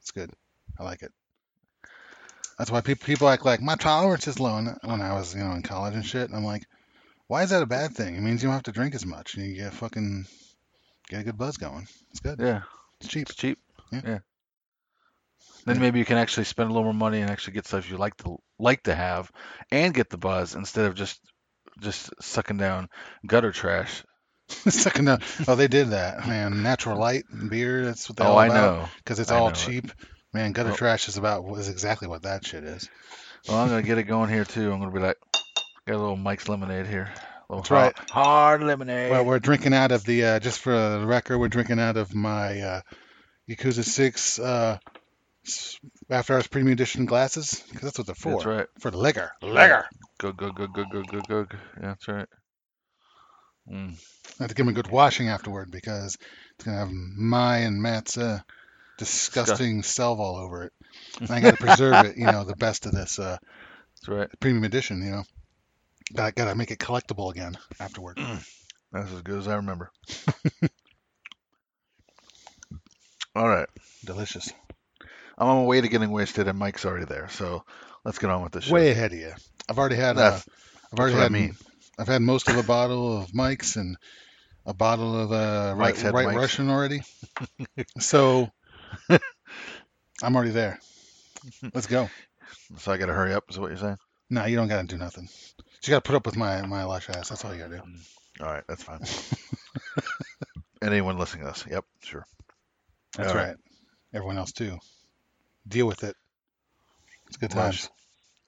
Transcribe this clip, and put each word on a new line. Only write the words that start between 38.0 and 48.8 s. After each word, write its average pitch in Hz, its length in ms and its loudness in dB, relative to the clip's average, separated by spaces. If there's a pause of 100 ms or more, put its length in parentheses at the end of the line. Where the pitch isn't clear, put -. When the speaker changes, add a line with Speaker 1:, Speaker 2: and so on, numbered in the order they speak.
Speaker 2:
hard, - 0 -
hard 147 540 8
lemonade. 127 480 0
Speaker 1:
Well, 127 140 6
we're 127 140 4
drinking 143 340 4
out 165 180 6
of - 140 2
the, 120 180 4
uh, 110 160 4
just 113 220 -4
for 131 100 0
the 107 340 2
record, 120 340 2
we're 120 100 2
drinking 117 320 0
out 113 160 0
of 101 180 -2
my, 104 460 -2
uh, 92 200 -6 (680)
Yakuza 117 340 0
Six, - 560 0
uh, 120 380 0 (680)
s-, - 320 -10 (320)
After 127 260 2
Hours 127 120 2
Premium 135 240 4
Edition 127 340 2
glasses, 131 680 0
'cause 117 80 -14
that's 139 160 -10
what 110 100 -8
they're 92 80 -10
for. - 160 -6
Speaker 2:
That's 95 140 -2
right. 110 220 -2 (120)
Speaker 1:
For 120 120 -6